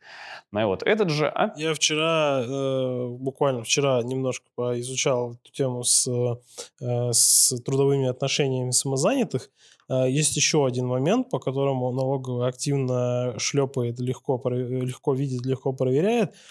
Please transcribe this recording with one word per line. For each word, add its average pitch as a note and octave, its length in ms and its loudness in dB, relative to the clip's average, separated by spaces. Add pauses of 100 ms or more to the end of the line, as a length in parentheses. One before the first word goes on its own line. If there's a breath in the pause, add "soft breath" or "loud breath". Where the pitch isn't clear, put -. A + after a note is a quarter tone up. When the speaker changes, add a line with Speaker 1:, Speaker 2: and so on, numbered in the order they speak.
(500 loud breath)
Speaker 1:
Ну G#2 100 -2
и A2+ 40 2
вот F#2+ 180 0
этот G#3 280 4
же... D3 180 2
а? - 280 0
Speaker 2:
Я D#3 180 -2
вчера, D#3 680 2
э, C3 640 -2 (100)
буквально C3 460 0
вчера C3 400 2
немножко C3 440 -4 (100)
поизучал B2 800 -2
эту - 180 -20
тему B2 320 -2
с, - 240 2 (720 loud breath)
э, B2 320 0
с - 520 4
трудовыми C#3 440 2
отношениями B2+ 640 -2
самозанятых. D#3+ 800 0 (380 soft breath)
Э, C3 220 2
есть D3 260 0
еще D3 280 2
один B2+ 240 0
момент, D#3+ 420 0
по - 80 -2
которому C3 540 -2
налоговая B2+ 560 -2
активно B2+ 880 -2
шлепает, B2+ 640 -2
легко B2 380 -2
про-, B2 180 -2
легко B2+ 580 -2
видит, C3 320 -2
легко C3 260 -2
проверяет. D3+ 640 2 (160 loud breath)